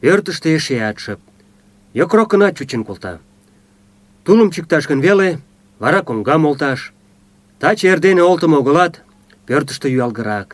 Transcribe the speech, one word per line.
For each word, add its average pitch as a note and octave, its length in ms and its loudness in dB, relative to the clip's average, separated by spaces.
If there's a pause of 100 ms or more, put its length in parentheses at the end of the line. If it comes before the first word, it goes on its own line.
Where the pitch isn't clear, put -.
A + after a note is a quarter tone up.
Пӧртыштӧ F3 560 0
эшеат A#2 420 -4
шып. - 220 -12 (720)
Йокрокынат G3+ 640 2
чучын C3 260 -6
колта. F#2 300 -14 (1080)
Тулым G#3 260 4
чӱкташ D#3+ 400 -2
гын C#3+ 100 0
веле, F#3+ 300 2 (500)
вара D#3 220 0
коҥгам C#3 420 0
олташ. C#3+ 360 -2 (800)
Таче F#3+ 280 0
эрдене F3+ 340 4
олтымо E3+ 360 4
огылат, D#3 360 2 (520)
пӧртыштӧ C3+ 420 -4
юалгырак. A2+ 640 -4